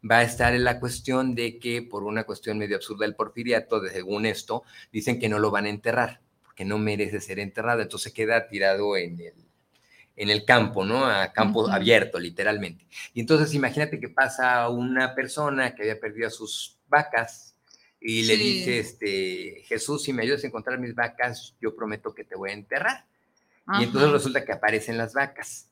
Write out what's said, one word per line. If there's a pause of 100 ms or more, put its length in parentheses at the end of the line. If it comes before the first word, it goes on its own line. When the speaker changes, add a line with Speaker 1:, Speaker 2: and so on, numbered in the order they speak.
Speaker 1:
va
a
estar
en
la
cuestión
de
que
por
una
cuestión
medio
absurda
del
porfiriato,
de,
según
esto, (300)
dicen
que
no
lo
van
a
enterrar, (240)
porque
no
merece
ser
enterrado,
entonces
queda
tirado
en
el, (800)
en
el
campo,
¿no?
A
campo
Speaker 2:
Ujú.
Speaker 1:
abierto,
literalmente. (280)
Y
entonces
imagínate
que
pasa
una
persona
que
había
perdido
a
sus (100)
vacas (440)
y
le
Speaker 2:
Sí.
Speaker 1:
dice,
este,
"Jesús,
si
me
ayudas
a
encontrar
mis
vacas,
yo
prometo
que
te
voy
a
enterrar". (600)
Y
Speaker 2:
Ajá.
Speaker 1:
entonces
resulta
que
aparecen
las
vacas.